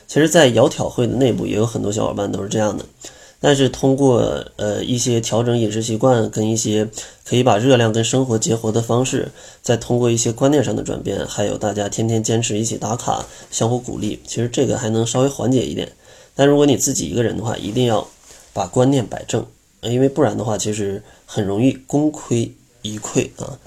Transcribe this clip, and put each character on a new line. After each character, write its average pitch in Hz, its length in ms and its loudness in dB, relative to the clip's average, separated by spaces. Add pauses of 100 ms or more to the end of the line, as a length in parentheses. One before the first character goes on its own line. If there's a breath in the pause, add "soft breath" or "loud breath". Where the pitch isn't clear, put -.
其 - 140 0
实 160 80 4
在 151 220 6
窈 113 180 6
窕 - 200 -4
会 123 180 0
的 110 80 -2
内 123 180 2
部 101 140 -2
也 101 100 -2
有 107 80 2
很 113 160 -4
多 104 100 -4
小 107 160 0
伙 - 60 -2
伴 104 180 -4
都 101 120 -4
是 98 80 -8
这 - 80 -2
样 104 180 0
的， - 80 -8 (560 loud breath)
但 143 160 4
是 135 140 4
通 135 260 2
过， 110 480 2 (120)
呃， 104 280 -4
一 123 140 -2
些 117 240 0
调 110 200 0
整 120 140 2
饮 110 160 0
食 110 80 -2
习 113 160 -4
惯， 117 320 2
跟 107 220 -2
一 113 40 2
些 107 320 0 (380 loud breath)
可 120 120 -2
以 123 60 4
把 120 140 4
热 123 220 4
量 113 120 4
跟 113 140 0
生 131 220 0
活 113 100 0
结 - 180 0
合 113 160 -2
的 113 120 0
方 117 200 0
式， 127 300 -4 (300 loud breath)
再 120 120 2
通 120 240 -2
过 120 120 2
一 117 80 0
些 117 120 0
观 135 200 2
念 147 120 4
上 107 140 -2
的 104 60 -4
转 - 200 -6
变， 95 240 -4
还 - 180 -4
有 104 120 -2
大 107 160 -2
家 101 160 -4
天 113 180 -2
天 113 160 0
坚 113 200 0
持 107 160 -2
一 113 60 -2
起 107 120 -4
打 - 180 -4
卡， - 300 -4 (260 loud breath)
相 113 200 -2
互 123 80 0
鼓 - 180 -8
励， 104 300 -6
其 - 160 -6
实 120 80 -4
这 131 160 0
个 113 100 0
还 110 140 -4
能 113 160 0
稍 127 140 -2
微 135 80 4
缓 120 220 -2
解 127 140 2
一 73 80 -6
点。 - 180 -6 (440 loud breath)
但 135 120 4
如 143 100 6
果 143 100 4
你 135 100 4
自 135 160 -2
己 82 160 -4
一 78 60 -6
个 117 80 0
人 98 160 0
的 95 40 -6
话， 113 140 -4
一 78 140 -6
定 123 160 0
要 110 200 0 (460 loud breath)
把 98 140 -4
观 127 240 2
念 135 160 0
摆 - 220 -10
正， - 180 -2 (360)
呃， 110 100 -4
因 123 80 0
为 135 80 4
不 135 120 -2
然 107 160 2
的 107 60 -4
话， 107 160 -2
其 107 160 -4
实 101 260 -4 (240 soft breath)
很 110 200 -4
容 101 180 0
易 135 80 4 (160)
功 151 240 0
亏 117 420 -4 (300)
一 107 160 -10
篑 - 380 -2
啊， - 200 -12 (100)